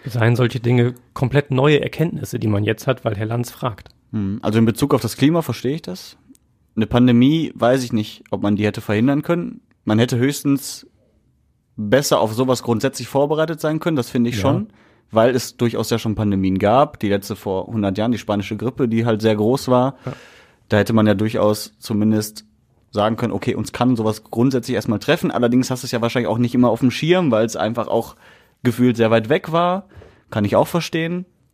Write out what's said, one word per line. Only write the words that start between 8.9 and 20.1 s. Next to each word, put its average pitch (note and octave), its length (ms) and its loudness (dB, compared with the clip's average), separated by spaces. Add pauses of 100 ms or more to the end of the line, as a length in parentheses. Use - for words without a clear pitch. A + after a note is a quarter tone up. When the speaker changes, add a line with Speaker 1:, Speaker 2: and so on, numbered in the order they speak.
Speaker 2:
können. E3+ 400 -4 (240)
Man A2 140 4
hätte B2+ 180 2
höchstens C#3 720 -2 (880)
besser B2 420 2
auf G#2+ 140 0
sowas B2+ 300 0
grundsätzlich A#2+ 460 -2
vorbereitet D3+ 520 -2
sein D#3 180 -2
können, D#3+ 180 -2
das A#2+ 120 -2
finde A#2+ 220 0
ich A#2+ 60 -4
Speaker 1:
Ja. G2 60 -4
Speaker 2:
schon, F#3+ 260 0 (420)
weil A2+ 240 4
es - 240 -6
durchaus A2+ 320 -2
ja A#2 80 0
schon A2 160 -4
Pandemien G2 440 0
gab. A#2+ 400 2
Die G#2 120 -2
letzte G2 260 -4
vor F#2+ 300 -6
hundert G2+ 320 -2
Jahren, A#2 140 0
die G#2 60 -2
spanische G2+ 380 -4
Grippe, B2 320 -2
die A2+ 160 0
halt A2 160 0
sehr A2 160 2
groß A2 320 0
war. B2+ 280 2 (100)
Speaker 1:
Ja. C3 60 -10 (580)